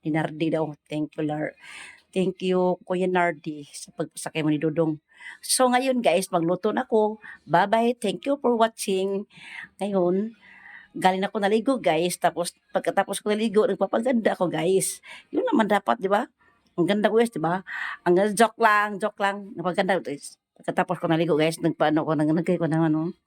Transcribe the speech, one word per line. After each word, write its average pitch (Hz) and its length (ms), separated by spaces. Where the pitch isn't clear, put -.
Ni 151 80
Nardi 160 380
daw. 156 180
Thank 151 320
you, 151 80
Lar-, 151 300
thank 185 300
you, 180 420
Kuya 185 220
Nardi, 160 680
sa - 160
pagsakay - 540
mo 151 80
ni 147 80
Dodong. 160 420
So, - 240
ngayon, 254 320
guys, 185 320
magluto 180 400
na - 160
ako. 214 320
Bye-bye. 226 500
Thank 190 300
you 285 100
for 240 160
watching. 196 720
Ngayon, 196 540
galing 190 320
ako 202 160
naligo, 214 380
guys. 175 400
Tapos, 175 340
pagkatapos 190 480
ko 208 140
naligo, 214 340
nagpapaganda 226 680
ako, 180 140
guys. 175 560
Yun 294 100
naman 240 240
dapat, 208 320
di 190 80
ba? 202 180
Ang 170 80
ganda 202 240
ko, 214 80
guys, 233 160
di 151 80
ba? 175 240
Ang 175 80
ganda, 202 240
joke 220 240
lang, 208 400
joke 214 160
lang. 202 400
Napaganda, 185 400
guys. 143 400
Pagkatapos 175 400
ko 175 80
naligo, 165 240
guys, 156 280
nagpaano 156 440
ko, 156 80
nag-, 151 240
nagkay 170 240
ko 160 80
naman, 160 240
no? 160 200